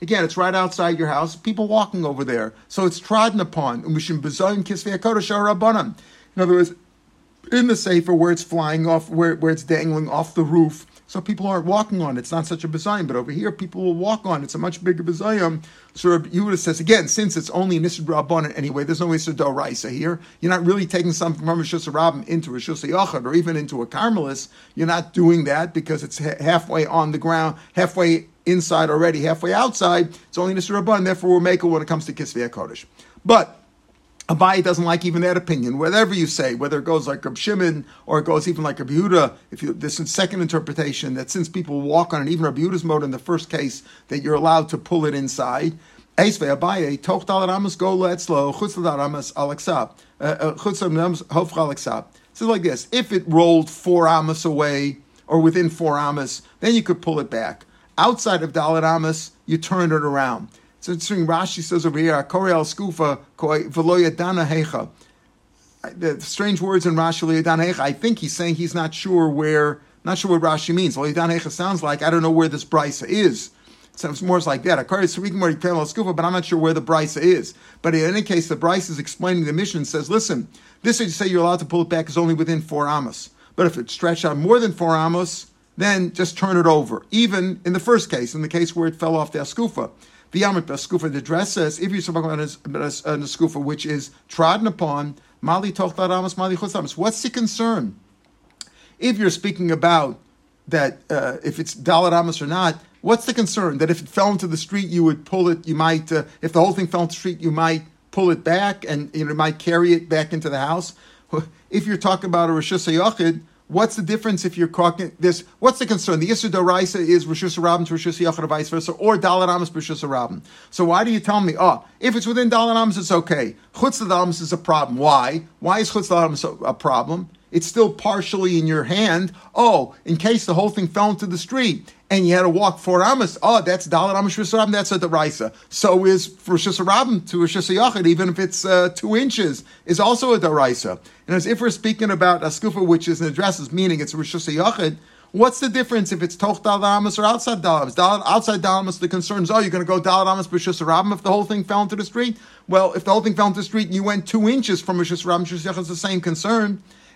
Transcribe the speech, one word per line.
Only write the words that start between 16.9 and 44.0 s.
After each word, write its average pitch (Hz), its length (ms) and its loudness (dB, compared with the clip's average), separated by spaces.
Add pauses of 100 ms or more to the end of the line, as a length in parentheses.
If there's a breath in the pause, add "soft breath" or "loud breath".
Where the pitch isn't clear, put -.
since 202 300 -2
it's 156 140 -8
only 180 260 0
an 160 60 0
Isser 170 180 -4
Rabbanan 151 560 -2
anyway, 143 260 -4
there's 156 180 -2
no 175 80 -2
Isser 156 240 -2
Doraisa 135 580 -4
here. 160 280 -4 (200 loud breath)
You're 170 100 -2
not 175 160 0
really 190 220 2
taking 175 240 0
something 160 340 -2
from 170 160 0
Rishus 160 260 -6
Rabbim 147 400 0
into 160 220 -4
Rishus 143 400 -8
Yachad 151 360 -2
or 139 100 -2
even 165 200 0
into 147 280 -6
a - 20 -8
Carmelis. 151 640 -2 (260 soft breath)
You're 160 140 -2
not 170 260 -2
doing 170 300 6
that 156 300 -2
because 156 280 -4
it's - 160 -12
ha-, 151 240 -6
halfway 160 460 0
on 156 240 0
the 156 80 -4
ground, 160 380 -2 (160 loud breath)
halfway 175 520 2 (220)
inside 165 420 2
already, 156 320 2
halfway 160 320 -2
outside. 180 640 2 (120)
It's - 100 -10
only 185 140 0
an 190 40 -2
Isser 202 240 -2
Rabbanan, 196 220 2
therefore 180 360 4
we're - 20 0
makel 175 280 2
when 160 140 2
it 156 40 -14
comes 156 180 -2
to 135 80 -10
Kisvei 120 360 -6
HaKodesh. - 360 -12 (380 soft breath)
But 202 360 4 (680)
Abaye 185 340 4
doesn't 175 220 0
like 170 180 0
even 170 200 -2
that 180 120 0
opinion. 139 420 -2
Whatever 185 360 2
you 170 140 0
say, 131 280 -2
whether 139 240 -2
it 123 60 -8
goes 156 240 0
like 135 160 -6
Reb 123 120 -8
Shimon 170 480 0 (200 loud breath)
or 151 140 0
it 151 60 -6
goes 165 220 0
even 160 160 -2
like 143 160 -4
Reb 131 100 -8
Yehuda, 165 460 2 (160 loud breath)
if - 100 -14
you, 160 120 -4
this 151 260 -8
is 156 140 -6
second 190 280 -2
interpretation, 151 720 -4
that 127 140 -10
since 165 200 -4
people 151 320 -6
walk 165 320 2
on 147 120 -2
it, 151 60 -2
even 160 140 -2
Reb 135 120 -2
Yehuda's 170 280 -2
mode 151 180 0
in 135 80 -4
the 127 80 -8
first 165 300 -4
case, 143 340 -6 (240 loud breath)